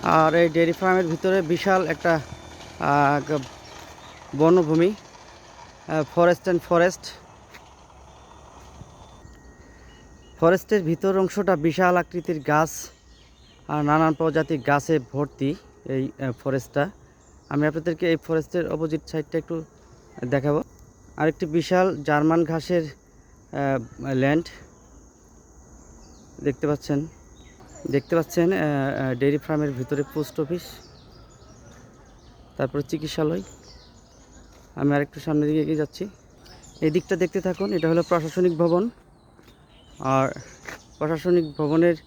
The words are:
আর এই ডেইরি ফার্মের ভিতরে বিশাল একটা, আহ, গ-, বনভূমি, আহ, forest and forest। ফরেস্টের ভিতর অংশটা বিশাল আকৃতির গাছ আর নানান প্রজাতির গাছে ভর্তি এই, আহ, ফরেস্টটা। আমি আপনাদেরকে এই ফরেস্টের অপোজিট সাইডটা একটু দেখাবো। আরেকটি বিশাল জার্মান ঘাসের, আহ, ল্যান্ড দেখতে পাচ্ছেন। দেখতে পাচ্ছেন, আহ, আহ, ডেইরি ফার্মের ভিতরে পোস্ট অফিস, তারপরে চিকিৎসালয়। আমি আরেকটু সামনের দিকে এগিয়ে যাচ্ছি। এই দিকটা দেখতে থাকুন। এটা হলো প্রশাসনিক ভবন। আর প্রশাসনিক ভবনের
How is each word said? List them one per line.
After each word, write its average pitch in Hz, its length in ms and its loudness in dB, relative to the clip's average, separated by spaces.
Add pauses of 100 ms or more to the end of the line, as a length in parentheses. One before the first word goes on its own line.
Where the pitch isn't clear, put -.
আর 160 300 4
এই 170 160 4
ডেইরি 165 220 2
ফার্মের 185 360 2
ভিতরে 185 340 0
বিশাল 175 460 0
একটা, 160 320 0 (600)
আহ, 143 520 2
গ-, - 1040 -10
বনভূমি, 165 560 4 (920)
আহ, 156 320 -2
forest 175 340 4
and 175 60 2 (100)
forest। 175 380 2 (3250)
ফরেস্টের 180 440 4
ভিতর 185 360 0
অংশটা 190 360 0
বিশাল 180 420 2
আকৃতির 175 420 -4
গাছ 151 500 0 (760)
আর 151 160 -2
নানান 156 300 4
প্রজাতির 156 480 -2
গাছে 143 380 2 (120)
ভর্তি 139 440 -4 (300)
এই, 135 240 -4 (100)
আহ, 131 120 -4
ফরেস্টটা। 135 580 -4 (600)
আমি 147 180 0
আপনাদেরকে 160 420 -2
এই 165 60 4
ফরেস্টের 160 560 -4
অপোজিট 156 360 -4
সাইডটা 160 300 -6
একটু 160 260 -6 (680)
দেখাবো। 143 340 0 (540)
আরেকটি 156 280 -2
বিশাল 165 580 0
জার্মান 156 400 2
ঘাসের, 165 400 -2
আহ, 135 1300 -8
ল্যান্ড 139 320 2 (2000)
দেখতে 143 240 -2
পাচ্ছেন। 147 400 -2 (840)
দেখতে 139 240 0
পাচ্ছেন, 170 380 2
আহ, 190 40 0
আহ, 139 560 -2
ডেইরি 139 240 0
ফার্মের 151 340 -2
ভিতরে 131 320 -4 (100)
পোস্ট 151 260 -6
অফিস, 165 220 -4 (2000)
তারপরে 143 240 -4
চিকিৎসালয়। 156 600 -4 (1300)
আমি 143 200 0
আরেকটু 143 240 -4
সামনের 151 300 0
দিকে 151 120 0
এগিয়ে 151 140 -2
যাচ্ছি। 151 340 -6 (720)
এই 160 100 2
দিকটা 185 240 -2
দেখতে 175 260 -2
থাকুন। 190 320 -4
এটা 160 160 0
হলো 165 140 2
প্রশাসনিক 170 540 0
ভবন। 175 320 2 (1120)
আর 135 300 2 (680)
প্রশাসনিক 160 600 0
ভবনের 160 380 2 (120)